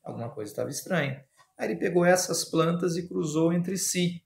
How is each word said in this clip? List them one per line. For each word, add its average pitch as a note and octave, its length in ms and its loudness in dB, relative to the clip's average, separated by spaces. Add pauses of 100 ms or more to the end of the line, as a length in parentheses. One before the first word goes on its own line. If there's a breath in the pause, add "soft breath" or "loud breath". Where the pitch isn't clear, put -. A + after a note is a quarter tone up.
Alguma A#2 280 -10
coisa G#2+ 200 -10
estava A#2 200 -4
estranha. C#3+ 560 -4 (320 soft breath)
Aí A3+ 120 -4
ele F3+ 100 -4
pegou F3 260 2
essas F3+ 400 4
plantas E3+ 500 2
e F3 100 -4
cruzou E3 460 2
entre F3 260 0
si. F3 480 0